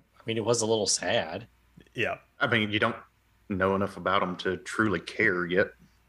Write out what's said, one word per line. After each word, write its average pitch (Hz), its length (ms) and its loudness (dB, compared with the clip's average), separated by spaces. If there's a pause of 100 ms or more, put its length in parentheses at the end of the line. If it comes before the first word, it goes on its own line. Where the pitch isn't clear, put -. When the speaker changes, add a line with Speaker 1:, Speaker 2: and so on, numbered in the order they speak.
(260)
Speaker 1:
mean, 113 100 -4
it 113 80 -2
was 113 180 2
a 110 40 0
little 110 200 2
sad. 92 600 -2 (480)
Speaker 2:
Yeah. 95 240 -2 (200)
Speaker 3:
I 139 80 0
mean, 107 240 0
you 104 80 0
don't 117 180 2 (520)
know 95 260 2
enough 98 220 -2
about 92 260 2
'em 90 140 -2
to 92 220 -4
truly 104 420 0
care 92 460 0
yet. 90 220 2 (400)